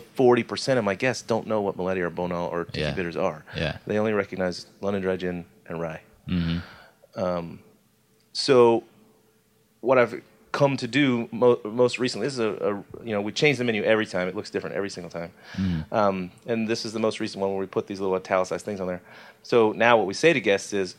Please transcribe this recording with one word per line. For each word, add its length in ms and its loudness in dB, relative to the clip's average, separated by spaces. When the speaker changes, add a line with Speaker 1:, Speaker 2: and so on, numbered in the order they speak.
Speaker 1:
forty 280 6
percent 380 -2
of 40 0
my 100 0
guests 280 -2
don't 240 -2
know 140 0
what 160 -2
Maletti 240 -2
or 100 -2
Bonal 400 -4
or 140 -4
tiki 160 -6
Speaker 2:
Yeah. 140 -2
Speaker 1:
bitters 220 -4
are. 280 -2
Speaker 2:
Yeah. 200 -2
Speaker 1:
They 120 0
only 160 0
recognize 520 -4
London 220 -2
Dry 140 0
Gin 280 -6
and 120 -8
rye. 200 -8
Speaker 2:
Mm-hmm. 300 0
Speaker 1:
Um, 380 -4
so 520 6
what 180 4
I've 220 2
come 280 2
to 100 -6
do 420 2
mo-, 340 4
most 340 0
recently, 280 -2
this 80 -6
is 60 -4
a, 100 0
a, 560 -4
you 60 -4
know, 80 0
we 120 -4
change 260 2
the 60 -2
menu 200 0
every 220 2
time. 220 -4
It 60 -6
looks 160 -10
different 260 -6
every 140 -4
single 200 -12
time. 200 -10
Speaker 2:
Mm. 360 -2
Speaker 1:
Um, 380 0
and 220 -2
this 160 -4
is 80 -8
the 80 -6
most 200 -2
recent 200 -6
one 100 0
where 100 -4
we 60 -4
put 200 -4
these 140 -8
little 160 0
italicized 480 0
things 160 -8
on 80 -4
there. 140 -6
So 300 4
now 240 6
what 100 2
we 80 -4
say 180 4
to 80 0
guests 320 0
is, 260 -4